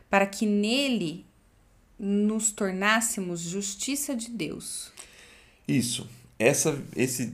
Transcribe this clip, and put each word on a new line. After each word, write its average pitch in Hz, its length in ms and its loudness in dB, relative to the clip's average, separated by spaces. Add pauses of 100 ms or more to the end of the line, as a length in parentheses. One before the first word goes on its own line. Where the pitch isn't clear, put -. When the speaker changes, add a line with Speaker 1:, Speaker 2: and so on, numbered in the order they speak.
Speaker 1:
para 196 160 6
que 196 200 -2
nele 208 800 2 (720)
nos 208 540 0
tornássemos 190 880 0
justiça 202 760 -4
de 233 140 -6
Deus." - 640 -8 (760)
Speaker 2:
Isso. 131 400 0 (300)
Essa, 143 400 4 (180)
esse 127 380 0